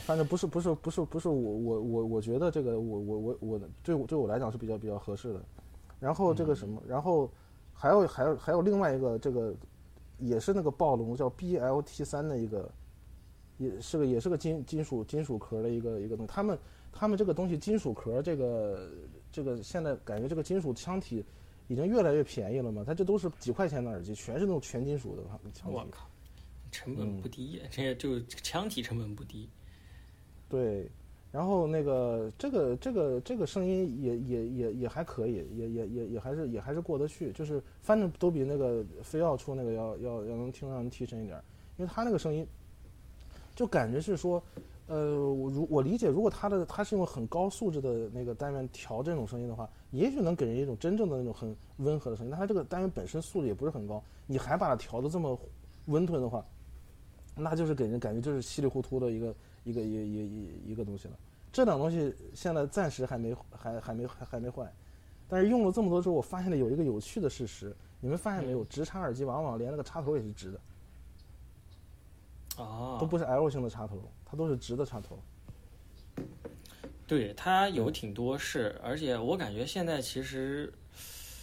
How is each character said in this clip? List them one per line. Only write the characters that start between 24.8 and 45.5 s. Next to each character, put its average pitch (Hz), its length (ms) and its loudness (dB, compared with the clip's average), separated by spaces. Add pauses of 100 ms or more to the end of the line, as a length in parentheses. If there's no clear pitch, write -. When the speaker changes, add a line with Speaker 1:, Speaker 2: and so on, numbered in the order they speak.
Speaker 1:
金 143 120 0
属 104 180 -6
的 85 80 -8 (280)
枪 - 200 -8
体。 - 40 -2
Speaker 2:
我 117 140 -4
靠， - 180 -14 (640)
成 - 240 -6
本 104 240 -2
不 92 80 -6
低， 135 360 -8
Speaker 1:
嗯。 - 80 -12
Speaker 2:
这 262 240 0
就 135 260 0
枪 175 480 -4
体 131 140 -4
成 117 160 -2
本 104 160 -6
不 104 80 -10
低。 113 260 -12 (1000)
Speaker 1:
对， 107 400 2 (400)
然 147 160 -2
后 185 220 4
那 156 160 2
个， 120 540 2
这 285 120 -2
个， 151 280 4
这 262 160 -2
个， 143 260 4
这 247 160 -2
个 208 100 2
声 185 200 0
音 185 360 2
也， 120 160 2
也， 117 300 0
也， 120 260 0
也 123 140 0
还 151 160 -2
可 117 240 -2
以， 101 260 0
也， 113 160 -4
也， 113 180 -2
也， 117 200 -4
也 110 120 -4
还 120 140 -4
是， 151 140 -2
也 117 120 -2
还 120 140 -4
是 160 60 0
过 170 180 0
得 139 80 2
去， 151 280 -4
就 160 100 -6
是 147 180 0 (200)
反 220 180 6
正 190 180 4
都 180 140 6
比 143 140 2
那 143 120 0
个 120 260 2 (200)
飞 156 180 -2
奥 165 140 4
出 135 180 -6
那 127 80 -4
个 117 120 0
要， 110 240 -2
要， 117 260 -4
要 113 140 -4
能 123 120 -2
听 135 200 -8
让 135 80 -4
人 123 120 -4
提 123 160 -6
神 117 160 -6
一 110 40 -4
点 87 120 -8
儿。 71 60 -16 (320)
因 180 100 -4
为 180 80 -6
他 226 100 0
那 240 60 2
个 208 80 4
声 156 160 0
音 156 140 -2 (1080)
就 240 140 2
感 123 240 4
觉 240 80 2
是 202 160 0
说， 175 260 0 (460)
呃， 151 340 2
我 135 280 2
如-， 143 200 0